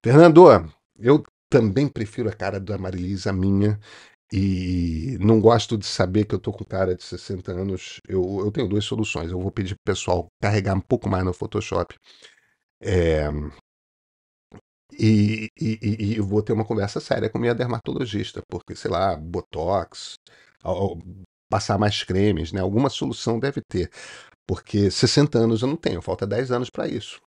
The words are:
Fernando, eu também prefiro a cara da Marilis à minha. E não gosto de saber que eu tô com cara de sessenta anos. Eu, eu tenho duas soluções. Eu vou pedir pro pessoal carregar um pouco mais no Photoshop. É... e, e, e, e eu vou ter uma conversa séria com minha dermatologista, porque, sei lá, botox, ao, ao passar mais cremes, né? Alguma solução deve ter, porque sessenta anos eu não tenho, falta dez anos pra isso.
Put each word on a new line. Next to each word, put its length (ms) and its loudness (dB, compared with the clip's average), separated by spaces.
Fernando, 440 10
eu 260 2
também 380 2
prefiro 400 -6
a 40 -6
cara 280 -6
da 180 -8
Marilis 480 -6
à 60 -2
minha. 460 2
E 920 -2
não 200 4
gosto 380 4
de 80 -8
saber 400 0
que 80 -4
eu 40 -4
tô 140 -8
com 100 -14
cara 320 -4
de 80 -10
sessenta 500 -12
anos. 540 -8
Eu, 340 -2
eu 120 -2
tenho 160 -2
duas 160 0
soluções. 460 -4
Eu 100 -6
vou 100 -4
pedir 240 -6
pro 200 -4
pessoal 320 -2
carregar 320 0
um 60 0
pouco 280 -2
mais 160 0
no 80 0
Photoshop. 640 -6
É... 480 0
e, 560 2
e, 240 -4
e, 220 -4
e 120 -2
eu 80 -2
vou 180 0
ter 100 -4
uma 120 -2
conversa 360 -4
séria 300 -2
com 80 -8
minha 160 0
dermatologista, 960 -6
porque, 240 -12
sei 160 -8
lá, 260 -2
botox, 1000 -6
ao, 140 -4
ao 220 -4
passar 300 -2
mais 240 0
cremes, 500 0
né? 80 -4
Alguma 300 0
solução 480 -4
deve 300 -4
ter, 220 -4
porque 440 0
sessenta 480 2
anos 240 2
eu 60 0
não 80 -2
tenho, 260 -4
falta 240 -6
dez 240 -4
anos 180 -2
pra 200 -8
isso. 320 -10